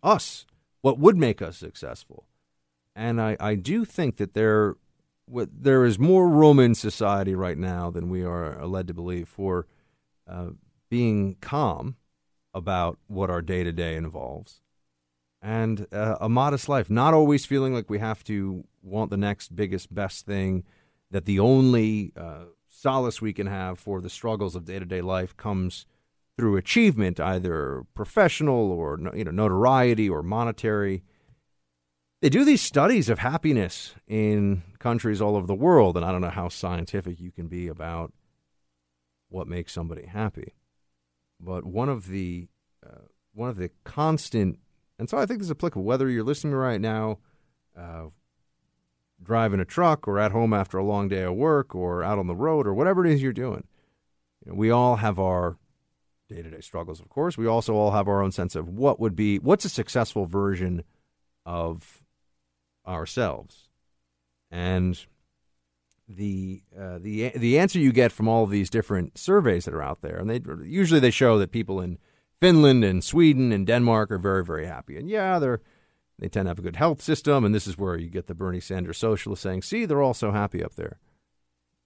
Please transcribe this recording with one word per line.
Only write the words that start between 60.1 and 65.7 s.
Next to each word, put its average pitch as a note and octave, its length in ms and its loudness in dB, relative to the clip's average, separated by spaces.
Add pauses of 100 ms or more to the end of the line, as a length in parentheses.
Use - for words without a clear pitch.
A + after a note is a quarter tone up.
version F2+ 580 -4 (640)
of E2 580 -10 (800)
ourselves. E2 840 -6 (800)
And F2+ 480 -2 (1080)